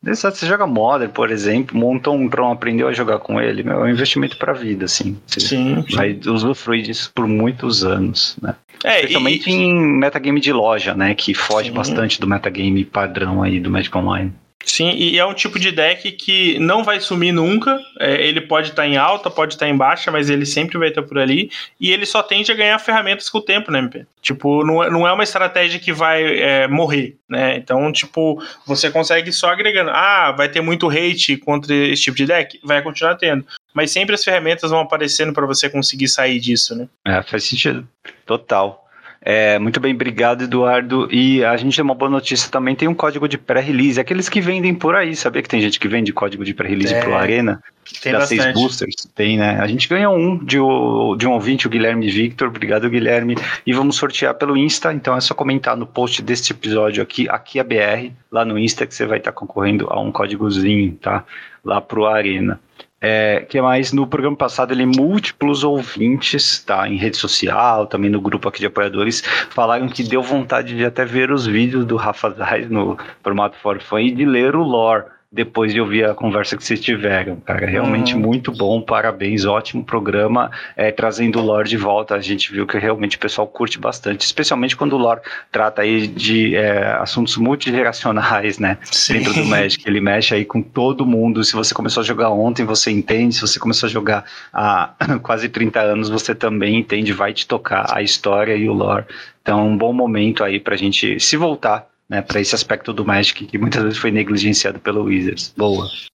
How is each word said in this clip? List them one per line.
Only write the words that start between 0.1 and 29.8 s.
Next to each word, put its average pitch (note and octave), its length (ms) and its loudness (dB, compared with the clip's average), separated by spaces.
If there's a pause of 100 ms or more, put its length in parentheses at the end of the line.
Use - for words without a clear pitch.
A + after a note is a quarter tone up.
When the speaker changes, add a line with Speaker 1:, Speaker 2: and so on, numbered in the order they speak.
Speaker 1:
você E3 120 -6
joga G3+ 180 2
Modern, A#2+ 460 2
por A2+ 180 -2
exemplo, A2+ 480 0
montou B2+ 380 0
um C3+ 120 0
Tron, B2 240 0
aprendeu A#2 360 -2
a C3 40 0
jogar A2+ 280 -2
com A2+ 200 -4
ele, A2 220 -2
meu, A#2+ 200 -2
é - 20 0
um A#2+ 60 0
investimento C3 460 0
pra - 160 -2
vida, G#2+ 340 -4
assim. G2 300 -4 (120)
Você - 140 -6
Speaker 2:
Sim, C#3 460 0
sim. G#2+ 80 -4
Speaker 1:
vai G2+ 300 0
usufruir A#2 560 0
disso A2 320 -8
por A#2 140 0
muitos A2 560 0
anos, F#2+ 580 0
né? - 140 -6 (280)
Speaker 2:
É, A3+ 180 2
Speaker 1:
Especialmente C3+ 500 0
Speaker 2:
e - 20 2
Speaker 1:
em F3+ 260 2 (200)
metagame C#3 420 2
de C#3 100 0
loja, G#2+ 440 2
né? G2 180 2
Que G2+ 220 -2
foge G#2+ 340 0
Speaker 2:
Sim. A#2 60 -8
Speaker 1:
bastante A2+ 440 -2
do G2 60 -4
metagame G2 580 0
padrão F#2+ 600 -2
aí F#2+ 160 0
do F2+ 100 -4
Magic F#2 260 -2
Online. F#2+ 380 -2 (300)
Speaker 2:
Sim, E3+ 320 0
e E3+ 220 2
é F3 80 4
um G3 80 -2
tipo G3+ 240 -4
de F#3 140 0
deck E3+ 400 0
que F#3 480 0
não F#3 240 2
vai G#3 160 0
sumir F3+ 320 0
nunca. G#3+ 480 2 (200)
É, C#3 280 2
ele D#3 140 0
pode D#3 320 0
tá D3+ 120 2
em C#3+ 100 2
alta, F3+ 320 2
pode D#3 300 -2
tá D3 100 0
em C#3+ 80 2
baixa, C#3 360 2
mas D3 180 0
ele C#3+ 160 2
sempre D#3+ 320 -2
vai D#3+ 140 2
tá D#3 100 -2
por C#3 160 -6
ali. C#3 320 2 (300)
E F#3 120 -2
ele G3 140 0
só G#3+ 160 0
tende G#3 300 0
a A3 40 2
ganhar G#3+ 220 4
ferramentas G#3 500 0
com G#3+ 120 -2
o - 20 -4
tempo, G#3 300 -2
né, C#3 80 2
M B2 100 -2
P? - 160 -14 (160)
Tipo, C#3+ 420 0
não D#3+ 200 2
é, E3 80 2
não E3+ 160 2
é F3+ 40 4
uma G3+ 120 2
estratégia F3+ 560 0
que F3 120 -4
vai, D#3+ 480 2
é, C3+ 280 4
morrer, D3 500 0 (100)
né? C3 300 0
Então, C3 340 0
tipo, D#3 480 -2 (240)
você C#3+ 280 -2
consegue E3 400 0
só F3 200 0
agregando. F#3+ 440 2